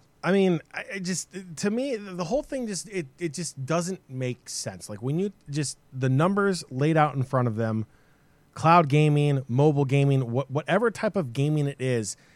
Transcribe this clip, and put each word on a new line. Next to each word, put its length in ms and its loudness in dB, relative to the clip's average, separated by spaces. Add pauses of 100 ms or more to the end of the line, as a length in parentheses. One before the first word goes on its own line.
(240)
I 80 0
mean, 300 2 (120)
I, 120 -10 (100)
I 40 -8
just, 280 -6 (300)
to 120 -2
me, 280 -2
the 260 -8
whole 180 -2
thing 260 -8
just, 200 -8
it, 200 -6 (120)
it 140 -4
just 320 -8
doesn't 340 -2 (100)
make 380 -6
sense. 420 -10
Like, 120 -10
when 180 -2
you 140 -2 (160)
just, 280 -4 (140)
the 180 -2
numbers 640 2
laid 240 2
out 200 4
in 80 0
front 260 0
of 80 -4
them, 280 -2 (680)
cloud 340 6
gaming, 600 4
mobile 380 4
gaming, 460 2
wha-, 160 -2
whatever 420 0
type 280 -2
of 160 -2
gaming 340 0
it 140 -8
is, 340 -2 (200)